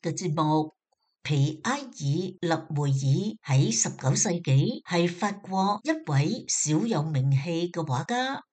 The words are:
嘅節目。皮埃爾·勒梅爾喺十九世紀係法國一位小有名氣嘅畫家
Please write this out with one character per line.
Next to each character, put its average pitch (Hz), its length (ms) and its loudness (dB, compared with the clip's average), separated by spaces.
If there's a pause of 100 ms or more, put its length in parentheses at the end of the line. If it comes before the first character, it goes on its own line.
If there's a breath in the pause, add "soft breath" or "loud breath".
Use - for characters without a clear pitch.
嘅 165 120 -4
節 170 200 -2
目。 156 400 0 (500)
皮 147 400 2
埃 247 100 0
爾· 277 140 -6 (540)
勒 165 280 -2
梅 143 120 -2
爾 143 640 2
喺 139 260 4
十 - 200 0
九 131 240 -2
世 - 140 0
紀 170 540 0
係 175 240 0
法 202 240 -2
國 190 520 -2
一 311 80 -2 (180)
位 156 380 2
小 156 380 0
有 175 180 0
名 143 280 2
氣 165 400 0
嘅 165 140 -4
畫 127 200 -2
家 262 360 -2 (120)